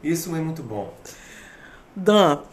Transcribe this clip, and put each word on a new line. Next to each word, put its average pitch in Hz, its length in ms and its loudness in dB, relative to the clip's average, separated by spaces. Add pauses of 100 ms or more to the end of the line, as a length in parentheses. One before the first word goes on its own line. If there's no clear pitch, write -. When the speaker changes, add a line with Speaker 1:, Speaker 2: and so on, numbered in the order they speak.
Speaker 1:
Isso 165 320 -4
é 160 40 -4
muito 160 220 -6
bom. 107 320 -10 (1000)
Speaker 2:
Dan, 190 440 4 (140)